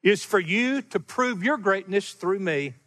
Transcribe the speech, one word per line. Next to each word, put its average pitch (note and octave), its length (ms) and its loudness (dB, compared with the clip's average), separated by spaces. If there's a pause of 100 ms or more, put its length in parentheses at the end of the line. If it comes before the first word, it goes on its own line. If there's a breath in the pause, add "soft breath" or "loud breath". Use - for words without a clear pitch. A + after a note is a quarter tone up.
is G3 220 4
for G3+ 160 2
you A#3+ 420 0
to - 160 -8
prove A#3 460 -2
your C#4 140 2
greatness G3 560 0
through F#3+ 260 -2
me. C#3+ 360 -2 (120)